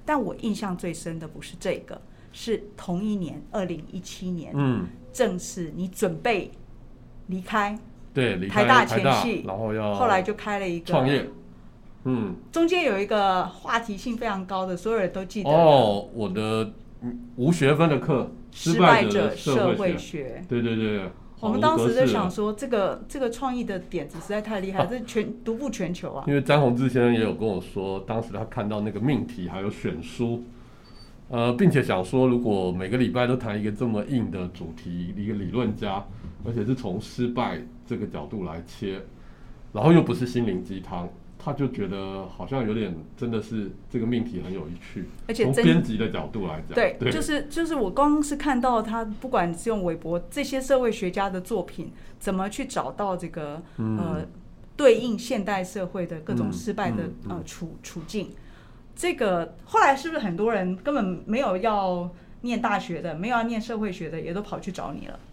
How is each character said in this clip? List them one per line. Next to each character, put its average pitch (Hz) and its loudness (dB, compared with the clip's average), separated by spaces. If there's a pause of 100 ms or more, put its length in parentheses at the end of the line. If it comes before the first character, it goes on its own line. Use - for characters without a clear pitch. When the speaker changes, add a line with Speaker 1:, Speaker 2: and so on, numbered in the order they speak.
Speaker 1:
但 302 2
我 180 -2
印 214 -2
象 185 -4
最 175 -6
深 165 -8
的 160 -10
不 151 -14
是 - -14
这 180 0
个， - -14 (320)
是 - -2 (140)
同 180 -2
一 214 0
年， 147 -6
二 202 -2
零 170 -6
一 - -8
七 180 -8
年， 175 -6
Speaker 2:
嗯。 127 2 (260)
Speaker 1:
正 208 2
是 170 -8
你 180 -4
准 180 -2
备 202 0 (760)
离 185 -4
开 208 -2 (380)
Speaker 2:
对， 120 2
离 90 -2
开 98 4
Speaker 1:
台 - 6
大 - 8
前 113 2
夕， - 2 (360)
Speaker 2:
台 - -6
大， - -
然 98 -4
后 107 -2
要 107 0
Speaker 1:
后 220 2
来 196 4
就 208 -2
开 208 -4
了 196 -2
一 170 -2
个 165 -10
Speaker 2:
创 139 4
业。 139 2 (800)
嗯。 110 0 (160)
Speaker 1:
中 330 4
间 349 4
有 226 4
一 196 0
个 196 4
话 233 -2
题 214 -6
性 233 -4
非 240 -4
常 196 -2
高 190 -2
的， 185 -2
所 220 -2
有 226 2
人 185 0
都 190 -6
记 196 -6
得 143 2
的。 151 8
Speaker 2:
哦， 127 8
我 110 -2
的， 110 0 (280)
嗯， 120 -6 (160)
无 123 4
学 147 6
分 160 6
的 139 4
课， 123 0 (220)
Speaker 1:
失 - 0
败 214 10
者 107 2
Speaker 2:
失 - 2
败 - -
者 104 2
的 - -4
社 143 0 (200)
会 - -
学。 - 0
Speaker 1:
社 208 -2
会 185 0
学。 135 -8
Speaker 2:
对， 120 2
对， 113 2
对， 107 0 (300)
Speaker 1:
我 220 -2
们 247 2
当 - 6
时 233 4
就 262 6
想 208 2
说， 208 -2
Speaker 2:
好 214 0
无 - -4
格 208 -8
式 - -4
啊。 - -6
Speaker 1:
这 - -
个， 190 0
这 294 -8
个 262 0
创 247 -4
意 240 -2
的 196 -4
点 170 -6
子 165 -12
实 - -14
在 208 -2
太 214 -4
厉 190 -4
害， 190 2
Speaker 2:
啊。 - 2
Speaker 1:
这 254 -4
全， - -2
独 226 -2
步 277 -4
全 180 -4
球 175 -8
啊。 139 -6
Speaker 2:
因 143 4
为 143 6
詹 147 6
宏 123 6
志 131 2
先 123 4
生 120 8
也 117 4
有 104 2
跟 90 -2
我 95 0
说， 95 -4
当 113 -2
时 113 -8
他 101 -4
看 104 -4
到 107 0
那 104 0
个 101 -4
命 120 2
题 90 -8
还 92 -6
有 98 -2
选 101 -4
书， 120 -4 (840)
呃， 120 2
并 180 6
且 147 6
想 92 2
说， 131 4
如 123 4
果 101 2
每 90 -2
个 110 0
礼 127 4
拜 123 2
都 123 2
谈 107 -4
一 104 -2
个 107 0
这 113 -2
么 107 0
硬 113 0
的 90 -4
主 80 -10
题， 87 -6
一 101 -4
个 110 -2
理 98 -4
论 107 0
家， 101 -4 (420)
而 113 -4
且 113 0
是 113 0
从 101 -2
失 - -4
败 117 -2 (240)
这 117 -6
个 104 -4
角 76 -8
度 98 -6
来 82 -8
切， 95 -6 (720)
然 104 0
后 156 10
又 170 12
不 - 0
是 127 0
心 120 0
灵 90 0
鸡 95 -8
汤， 87 -6 (300)
他 - -6
就 135 0
觉 104 -2
得 98 -6
好 92 -10
像 127 -2
有 107 0
点 107 0 (240)
真 120 -4
的 113 0
是 104 -4 (180)
这 123 -2
个 110 0
命 117 2
题 - -6
很 82 -8
有 95 -6 (180)
趣， - -8 (240)
Speaker 1:
而 226 -2
且 220 2
真- 135 4
Speaker 2:
从 - 4
编 165 8
辑 110 0
的 107 0
角 82 -4
度 98 -4
来 78 -4 (120)
讲。 80 -8
Speaker 1:
对， 226 2
Speaker 2:
对。 - 2
Speaker 1:
就 311 0
是， 294 0
就 330 -2
是 320 -2
我 226 0
光 294 4
是 294 -2
看 277 0
到 240 4
他， 226 -4
不 214 -8
管 180 2
是 226 -4
用 208 0
韦 170 2
伯 165 -4 (100)
这 285 -4
些 269 -2
社 262 4
会 240 4
学 208 -2
家 196 -2
的 185 -4
作 180 -2
品， - -10 (260)
怎 196 -4
么 190 -2
去 269 -6
找 135 -4
到 196 -2
这 180 -8
个， 156 -8 (140)
Speaker 2:
嗯。 110 0
Speaker 1:
呃， 80 -2 (500)
对 247 8
应 226 -2
现 254 -2
代 196 -2
社 185 -6
会 180 -4
的 165 -8
各 143 -6
种 107 0
失 90 -4
败 202 -2
的， 101 -2
Speaker 2:
嗯， 90 -6 (120)
嗯， 101 -6
嗯。 175 -4
Speaker 1:
呃， 165 -8
处-， 160 -10
处 - -12
境。 196 -6 (680)
这 349 0
个 180 0 (100)
后 - 2
来 302 8
是 269 -2
不 320 -4
是 294 -2
很 180 -2
多 214 2
人 185 0
根 285 -2
本 196 0
没 220 0
有 226 2
要 185 0 (300)
念 240 -2
大 220 2
学 170 -4
的， 165 -4
没 175 -4
有 247 2
要 226 2
念 226 -2
社 226 -4
会 208 -2
学 170 -6
的， 160 -6
也 156 -6
都 196 -4
跑 185 -8
去 180 -6
找 131 -6
你 - -10
了？ - -12 (120)